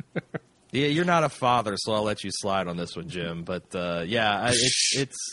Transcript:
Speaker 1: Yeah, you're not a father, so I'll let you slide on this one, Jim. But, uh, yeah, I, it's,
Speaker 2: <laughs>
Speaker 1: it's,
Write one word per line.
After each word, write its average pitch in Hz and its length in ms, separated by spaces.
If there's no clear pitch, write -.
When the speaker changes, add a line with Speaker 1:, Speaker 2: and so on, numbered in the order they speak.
Speaker 1:
Yeah, 139 180
you're 165 180
not 170 180
a 143 60
father, 120 480
so 110 160
I'll 107 80
let 104 220
you 98 80
slide 98 360
on 85 80
this 87 180
one, 87 140
Jim. 85 340
But, 87 320
uh, 87 320
yeah, 107 320
I, 110 120
it's, 123 420
Speaker 2:
<laughs> - 40
Speaker 1:
it's, 135 200